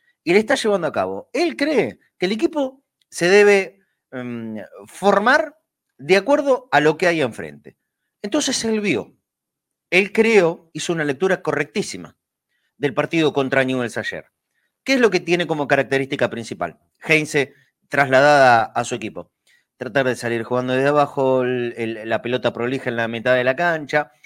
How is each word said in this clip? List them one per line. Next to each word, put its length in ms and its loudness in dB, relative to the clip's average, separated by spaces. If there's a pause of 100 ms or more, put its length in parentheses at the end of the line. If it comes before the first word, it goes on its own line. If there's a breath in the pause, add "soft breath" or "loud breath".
(220)
y 100 -2
la 60 6
está 160 2
llevando 320 -2
a 60 -4
cabo. 400 -6
Él 240 -2
cree 420 -2 (180)
que 100 -4
el 60 -2
equipo 520 -4 (260)
se 180 -2
debe, 520 4 (320)
em, 440 -10 (300)
formar 720 0 (400)
de 180 2
acuerdo 540 0
a 100 4
lo 160 2
que 100 0
hay 140 0
enfrente. 560 -8 (460)
Entonces 420 -4
él 160 -2
vio, 360 -4 (720)
él 220 2
creó, 600 2
hizo 200 -6
una 120 -2
lectura 380 -2
correctísima 760 -6 (600)
del 160 -4
partido 380 0
contra 320 0
Newell's 340 -4
ayer. 280 -10 (580)
¿Qué 100 0
es 60 2
lo 100 4
que 100 0
tiene 260 -2
como 200 -4
característica 640 0
principal? 480 -10 (260)
Heinze 500 0 (340 soft breath)
trasladada 760 6
a 200 -4
su 100 -8
equipo. 380 -10 (440)
Tratar 300 -2
de 80 0
salir 300 -4
jugando 300 -2
desde 140 2
abajo, 540 2
el, 340 -4
el, 320 -8
la 140 -2
pelota 300 -2
prolija 360 -6
en 80 -6
la 120 -2
mitad 260 0
de 100 0
la 120 0
cancha. 560 -2 (140)